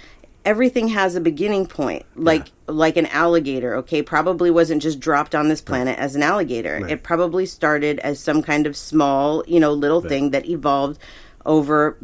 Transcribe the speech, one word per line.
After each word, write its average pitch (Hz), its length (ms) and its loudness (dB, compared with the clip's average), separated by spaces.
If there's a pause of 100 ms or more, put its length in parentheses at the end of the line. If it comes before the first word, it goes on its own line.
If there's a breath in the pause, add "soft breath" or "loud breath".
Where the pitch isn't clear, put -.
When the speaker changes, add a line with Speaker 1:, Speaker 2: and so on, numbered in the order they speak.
(460 loud breath)
Speaker 1:
everything 226 440 2
has 196 260 0
a 175 60 -4
beginning 185 440 0
point, 104 400 -4 (100)
like, 156 320 0
Speaker 2:
Yeah. - 260 -12
Speaker 1:
like 156 240 2
an 160 100 2
alligator, 139 680 0
okay, 151 240 -2
probably 170 500 0
wasn't 160 300 2
just 147 180 -2
dropped 147 360 -2
on 151 140 2
this 151 120 0
Speaker 2:
Right. - 40 -18
Speaker 1:
planet 127 340 -2
as 135 160 -4
an 143 80 0
alligator. 123 580 -2
Speaker 2:
Right. - 100 -6
Speaker 1:
It 151 120 -8
probably 175 420 -2
started 151 540 -2
as 139 200 -6
some 151 220 0
kind 147 260 0
of 143 80 -8
small, 147 720 0
you 170 120 2
know, 151 140 4
little 147 280 2
Speaker 2:
Right. 175 80 -6
Speaker 1:
thing 143 220 0
that 135 180 -2
evolved 143 500 -2 (460 loud breath)
over 151 580 2